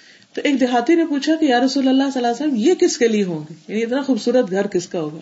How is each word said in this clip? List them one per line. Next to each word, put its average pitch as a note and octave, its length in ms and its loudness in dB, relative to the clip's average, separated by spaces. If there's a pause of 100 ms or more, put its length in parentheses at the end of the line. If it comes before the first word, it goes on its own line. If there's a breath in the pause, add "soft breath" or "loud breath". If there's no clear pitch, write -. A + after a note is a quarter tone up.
(340 soft breath)
تو - 100 -10
ایک C#4 160 0
دیہاتی B3 360 2
نے E4 100 2
پوچھا D4 340 -2
کہ D#4 60 0
یا B3 140 4
رسول C4 280 0
اللہ C4 160 4 (100)
صلی B3 120 -2
اللہ A#3+ 100 0
علیہ D4 120 -4
وسلم، B3+ 220 2
یہ F#4 40 6
کس F4 240 0
کے A#3 100 2
لیے G#3+ 160 2
ہوں D#3+ 260 -6
گے، E3 40 -16 (140)
یعنی G#3+ 160 -4
اتنا B3 180 -2
خوبصورت A#3+ 500 0
گھر G3 160 -2
کس F3 200 -4
کا F3+ 120 -6
ہوگا؟ D#3 220 -8